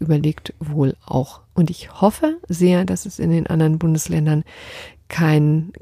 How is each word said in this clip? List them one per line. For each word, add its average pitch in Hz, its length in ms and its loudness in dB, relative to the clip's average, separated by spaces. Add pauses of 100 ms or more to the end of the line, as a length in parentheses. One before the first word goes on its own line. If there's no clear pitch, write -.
überlegt 151 580 -2
wohl 147 460 -2
auch. - 380 -6 (100)
Und 165 160 2
ich - 320 -10
hoffe 311 380 0 (100)
sehr, 180 380 2
dass 185 180 -4
es - 140 -14
in 165 120 0
den 165 160 0
anderen 160 320 2
Bundesländern 156 680 0 (640)
kein, 156 720 2